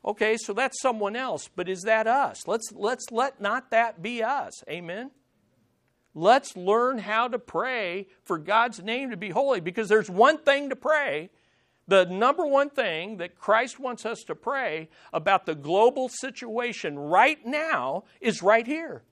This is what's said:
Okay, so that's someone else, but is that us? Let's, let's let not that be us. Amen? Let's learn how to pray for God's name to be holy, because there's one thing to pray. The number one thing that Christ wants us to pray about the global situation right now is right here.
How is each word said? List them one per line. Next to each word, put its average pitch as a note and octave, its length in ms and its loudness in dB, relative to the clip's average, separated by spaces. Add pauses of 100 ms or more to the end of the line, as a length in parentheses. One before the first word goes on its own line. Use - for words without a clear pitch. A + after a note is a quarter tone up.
Okay, G#3+ 320 0
so A3 140 -8
that's A#3+ 300 -2
someone A3 340 -2
else, A#3+ 400 -6
but F3+ 140 -6
is F#3 140 -6
that A3 240 2
us? A3+ 380 0
Let's, A3+ 280 -4
let's G#3+ 380 -4
let C4 280 -2
not A3 300 -4
that A3+ 320 2
be A#3 200 -6
us. B3 300 -2 (160)
Amen? F3 440 -10 (1000)
Let's G#3 440 4
learn A3+ 400 0
how A3 320 -2
to A#3+ 100 -6
pray G3 680 -4 (160)
for F3 140 -4
God's G#3 460 0
name A#3+ 280 -4
to G3+ 60 -10
be G3 120 -10
holy, F#3+ 320 0
because F#3 260 -4
there's G#3 220 4
one B3 300 6
thing C#4 320 2
to C4 40 -4
pray. C4+ 540 -2 (580)
The F#3+ 180 6
number B3 400 2
one C#4 240 2
thing G3+ 480 -4
that F3 220 -10
Christ A3+ 400 0
wants B3+ 260 -10
us G3+ 220 -6
to D#3 80 -6
pray F#3+ 540 -4 (240)
about F3+ 320 2
the D#3+ 100 -4
global A3 540 2
situation A#3 920 -8
right G3+ 460 4
now A3 580 -4 (160)
is G3+ 240 -2
right A3 240 4
here. D4 440 -8